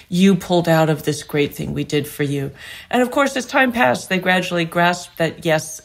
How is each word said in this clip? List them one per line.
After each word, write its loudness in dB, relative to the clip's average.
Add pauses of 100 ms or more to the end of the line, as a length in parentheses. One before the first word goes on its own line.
"You 4
pulled 0
out 4
of -2
this -4
great -2
thing -8
we -4
did -2
for -6
you." -4 (400)
And 2
of -2
course, 0
as -4
time 2
passed, 0
they 0
gradually 0
grasped -2
that, -2
yes, -2